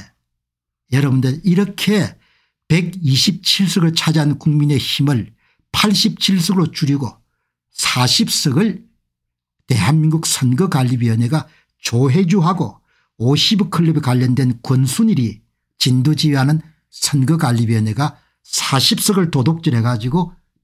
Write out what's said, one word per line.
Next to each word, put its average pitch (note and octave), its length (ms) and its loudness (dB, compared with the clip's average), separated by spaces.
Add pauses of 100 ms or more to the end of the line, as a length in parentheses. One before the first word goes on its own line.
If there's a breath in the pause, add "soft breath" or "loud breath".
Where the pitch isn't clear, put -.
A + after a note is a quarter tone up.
(920)
여러분들 C3 500 0
이렇게 G3 760 0 (500)
백이십칠 E3+ 1000 0
석을 E3 240 0
차지한 D3+ 460 0
국민의힘을 D3 920 0 (400)
팔십칠 G3 720 0
석으로 F3+ 300 0
줄이고 C3+ 440 -2 (560)
사십 - 600 -2
석을 F3 520 -2 (840)
대한민국 D#3 580 2
선거관리위원회가 B2 1200 0 (300 soft breath)
조혜주하고 D#3+ 1040 0 (360)
오십 D3+ 520 0
클럽에 D#3+ 300 0
관련된 B2+ 640 0
권순일이 C3 800 0 (340)
진두지휘하는 C#3+ 840 2 (280 loud breath)
선거관리위원회가 A#2+ 1300 0 (220 soft breath)
사십 - 580 -2
석을 F#3+ 300 0
도둑질해가지고 B2+ 1040 -2 (300)